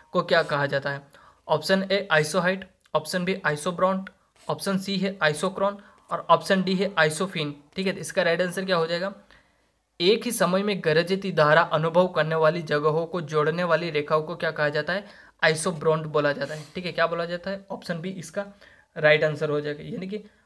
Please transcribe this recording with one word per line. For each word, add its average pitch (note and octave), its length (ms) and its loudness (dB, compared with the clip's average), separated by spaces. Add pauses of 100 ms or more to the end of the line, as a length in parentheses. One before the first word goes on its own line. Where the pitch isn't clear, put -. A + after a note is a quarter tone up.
(120)
को F3 100 2
क्या E3+ 220 4
कहा C#3+ 220 0
जाता C#3 240 -2
है? C#3 120 -8 (460)
ऑप्शन F#3 360 2
ए G3 260 -2
आइसोहाइट, F3 580 0 (260)
ऑप्शन F3 300 -2
बी F#3+ 220 -2
आइसोब्रॉन्ट, F#3 640 0 (380)
ऑप्शन F#3 300 -2
सी G3 180 -4
है F#3+ 260 -4
आइसोक्रोन F#3+ 560 0 (320)
और E3+ 200 -6
ऑप्शन F#3 320 4
डी F#3 120 0
है G3 240 -2
आइसोफिन। D#3 560 0 (220)
ठीक F#3+ 100 -4
है, F#3 60 -2
तो - 80 -8
इसका E3+ 220 -4
राइट E3+ 200 2
आंसर F#3 220 -4
क्या F#3 120 0
हो E3 100 0
जाएगा? F3 260 -4 (880)
एक G#3+ 240 4
ही A#3+ 80 -2
समय F#3 300 2
में G#3 180 -2
गरजती F3 540 0
धारा D#3 280 6
अनुभव E3 480 2
करने D#3+ 260 0
वाली D#3+ 280 4
जगहों D3+ 420 0
को E3+ 160 -6
जोड़ने D#3 420 0
वाली E3+ 260 0
रेखाओं D3+ 320 0
को E3 140 -8
क्या D#3+ 160 -2
कहा D3+ 180 0
जाता D3+ 220 -2
है? G3+ 120 -6 (380)
आइसोब्रॉन्ट D#3+ 640 2
बोला D3 240 2
जाता C#3+ 220 -6
है। D3+ 100 -12 (100)
ठीक F3+ 120 -6
है, D#3+ 60 -6
क्या E3 140 0
बोला E3+ 200 -2
जाता F3 240 -8
है? G3 200 -10
ऑप्शन E3+ 300 -8
बी F#3 100 -8
इसका F#3+ 340 -8 (520)
राइट D3+ 280 6
आंसर D3+ 260 0
हो D3 100 0
जाएगा, D3 240 -8
यानी F#3 240 -8
कि G3+ 160 -8 (220)